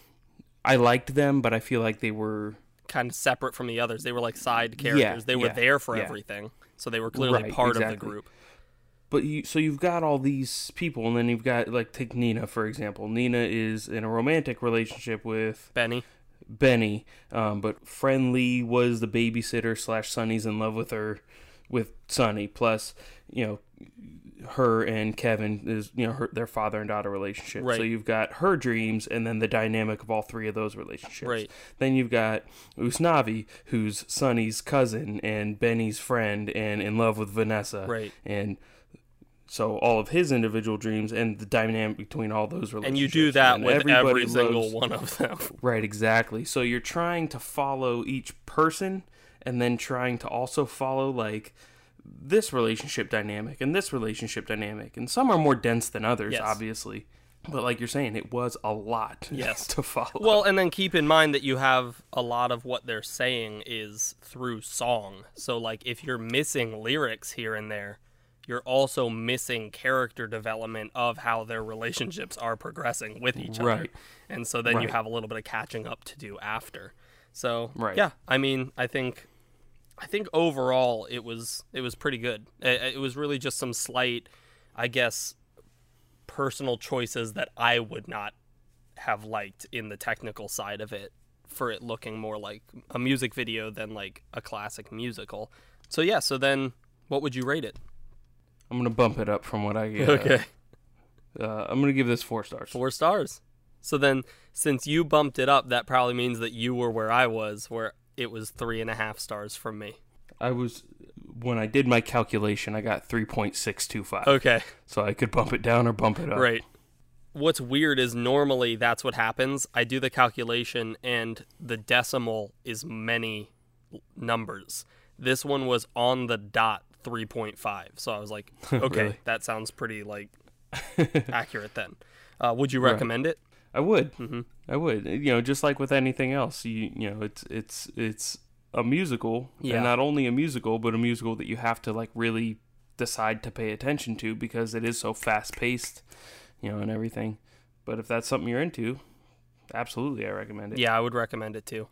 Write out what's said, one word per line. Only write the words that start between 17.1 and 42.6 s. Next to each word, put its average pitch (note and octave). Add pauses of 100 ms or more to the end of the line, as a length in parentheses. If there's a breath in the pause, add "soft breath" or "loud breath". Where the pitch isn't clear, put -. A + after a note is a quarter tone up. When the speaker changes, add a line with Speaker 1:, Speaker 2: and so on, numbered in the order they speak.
Speaker 1:
um, G#2
but G#2+
friendly B2+
was A#2+
the A2+
babysitter A#2
slash A2
Sonny's A2+
in G#2+
love A2
with A2+
her, G#2+ (500 soft breath)
with A2+ (160)
Sonny. G#2+
Plus, A2 (380 loud breath)
you A#2+
know, G#2 (880)
her A2+
and G#2+
Kevin G#2+
is, G#2+
you A#2
know, A#2
her, B2
their A#2
father G#2+
and G#2+
daughter G#2
relationship. G2+
Speaker 2:
Right. B2
Speaker 1:
So A2+
you've A2+
got A2+
her F3+
dreams, A2+
and A2+
then A2+
the A2
dynamic A2
of G#2+
all A2
three A2
of G#2
those G#2+
relationships. -
Speaker 2:
Right. A2 (260 loud breath)
Speaker 1:
Then C3+
you've B2+
got A2 (340 loud breath)
Usnavi, A#2+ (200 loud breath)
who's G#2+
Sonny's A#2
cousin A2
and G#2+
Benny's A2+
friend, G#2+
and G#2+
in G#2+
love A2+
with G#2+
Vanessa. G#2+
Speaker 2:
Right. A2 (140)
Speaker 1:
And G2+ (880 soft breath)
so G#2
all A2+
of G2+
his D#3+
individual A2
dreams G#2+
and A2+
the G#2+
dynamic A2
between G#2+
all G#2+
those D#3